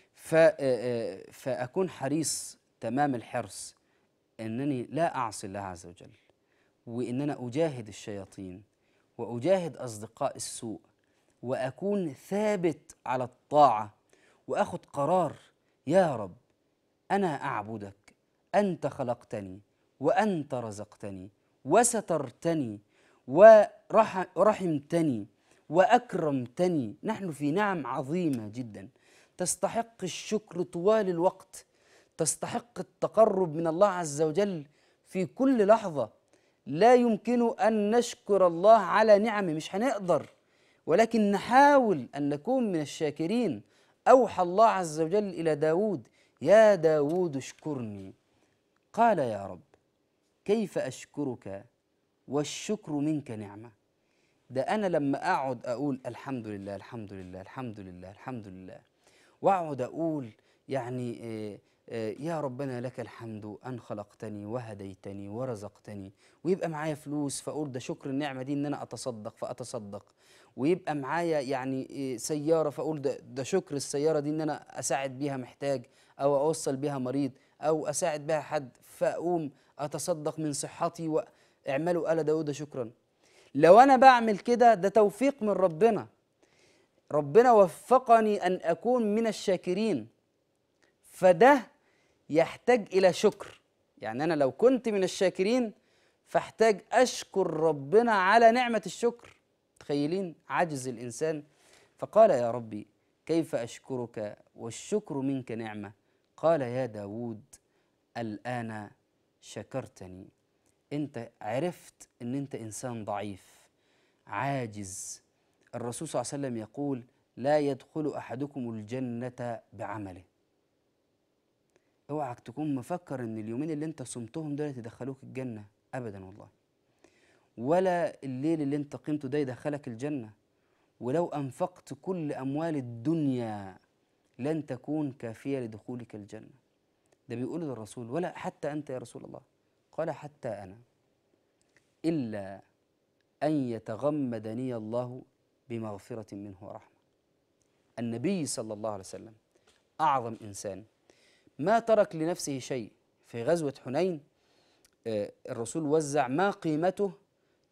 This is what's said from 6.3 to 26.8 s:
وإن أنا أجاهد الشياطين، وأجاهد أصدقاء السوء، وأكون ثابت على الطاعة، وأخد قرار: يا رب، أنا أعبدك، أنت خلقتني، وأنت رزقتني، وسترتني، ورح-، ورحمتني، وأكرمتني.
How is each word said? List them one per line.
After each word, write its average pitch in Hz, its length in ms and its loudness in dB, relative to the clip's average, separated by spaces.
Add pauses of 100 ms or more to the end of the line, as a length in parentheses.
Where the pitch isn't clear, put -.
وإن 123 340 -4
أنا 143 260 -4
أجاهد 127 400 -4
الشياطين، 98 840 -14 (500)
وأجاهد 131 560 -2
أصدقاء 113 580 -8
السوء، - 440 -10 (640)
وأكون 139 680 -4
ثابت 190 840 -2 (100)
على 127 180 -2
الطاعة، 120 720 4 (540)
وأخد 170 380 -2
قرار: 170 480 0 (540)
يا 165 280 4
رب، 98 200 -8 (760)
أنا 185 320 0
أعبدك، 110 720 -8 (400)
أنت 185 320 2
خلقتني، 113 720 -6 (400)
وأنت 170 540 0
رزقتني، 104 760 -10 (360)
وسترتني، 160 1120 0 (480)
ورح-، 202 1000 8 (100)
ورحمتني، 165 920 2 (420)
وأكرمتني. 165 1300 2